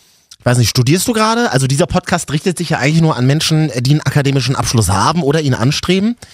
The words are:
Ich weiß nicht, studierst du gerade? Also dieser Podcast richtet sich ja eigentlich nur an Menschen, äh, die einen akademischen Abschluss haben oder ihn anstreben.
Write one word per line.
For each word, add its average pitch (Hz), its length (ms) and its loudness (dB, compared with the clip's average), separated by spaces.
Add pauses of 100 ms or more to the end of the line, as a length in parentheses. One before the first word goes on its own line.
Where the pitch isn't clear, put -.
(400)
Ich - 60 -20
weiß 123 120 2
nicht, 120 120 2
studierst 135 380 0
du 247 60 0
gerade? 220 380 0
Also 135 160 0
dieser 139 200 0
Podcast - 460 -4
richtet 160 240 -2
sich 165 140 -6
ja 156 80 0
eigentlich 151 220 2
nur 160 140 2
an 123 120 0
Menschen, 156 420 0
äh, 123 120 -4
die 127 100 2
einen 151 100 2
akademischen 135 540 0
Abschluss 110 340 0
haben 131 340 0
oder 143 180 0
ihn 139 120 0
anstreben. 175 640 0 (160)